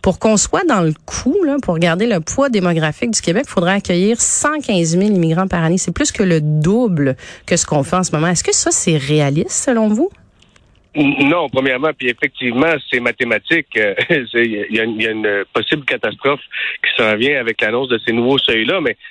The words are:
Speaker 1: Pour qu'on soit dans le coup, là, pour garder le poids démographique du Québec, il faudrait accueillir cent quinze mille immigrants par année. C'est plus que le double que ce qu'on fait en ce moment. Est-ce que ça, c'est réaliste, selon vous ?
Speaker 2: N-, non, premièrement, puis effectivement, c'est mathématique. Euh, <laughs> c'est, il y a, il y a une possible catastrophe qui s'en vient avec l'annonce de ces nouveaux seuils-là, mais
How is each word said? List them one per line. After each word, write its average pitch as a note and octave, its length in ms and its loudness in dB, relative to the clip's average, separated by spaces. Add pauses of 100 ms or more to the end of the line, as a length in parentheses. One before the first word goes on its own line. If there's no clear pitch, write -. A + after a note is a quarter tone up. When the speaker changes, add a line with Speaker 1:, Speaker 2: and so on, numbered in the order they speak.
Speaker 1:
Pour - 160 0
qu'on A3 180 2
soit D#4+ 300 0
dans A#3+ 140 2
le D#3 140 2 (120)
coup, - 380 -2
là, C#4+ 180 0
pour E3+ 160 -2
garder F3 300 2
le G#3 100 2
poids C4+ 300 0
démographique F3+ 640 0
du - 80 -2
Québec, G3 260 0
il - 60 -16
faudrait F3+ 220 2
accueillir G3+ 460 0
cent - 380 0
quinze F3 380 0
mille G3+ 180 2
immigrants E3+ 320 2
par F3 160 -2
année. E3 160 2
C'est F3 160 -4
plus - 160 0
que - 140 0
le E3+ 160 2
double D3+ 760 2 (320)
que F3+ 100 0
ce - 80 0
qu'on C#3+ 200 0
fait - 100 -4
en F#3 80 2
ce F3 80 -4
moment. D#3 160 0
Est-ce F3 160 0
que G#4 100 -2
ça, F4 200 0
c'est E3 240 0
réaliste, D3 560 0
selon A3+ 340 0
vous ? A3+ 240 2 (840)
Speaker 2:
N-, C#3 320 2
non, D#3+ 200 2
premièrement, C3 480 0
puis B2+ 120 -4
effectivement, C3 680 0 (160)
c'est B2+ 80 0
mathématique. A#2+ 800 -2
Euh, G#2 240 2
<laughs> - 80 -2
c'est, A#2+ 360 0
il G#2+ 280 -2
y G#2+ 80 0
a, A2 40 0
il A2+ 160 -4
y A2 60 0
a A2 60 0
une G#2 320 -2 (100)
possible C#3+ 300 -2
catastrophe A#2+ 560 -2 (420)
qui - 180 -2
s'en A2 140 2
vient C3+ 240 0
avec A2+ 220 -4
l'annonce A#2+ 260 0
de A#2 180 0
ces A#2 80 -2
nouveaux A#2+ 260 2
seuils-là, C3 420 0
mais B2+ 160 -2 (140)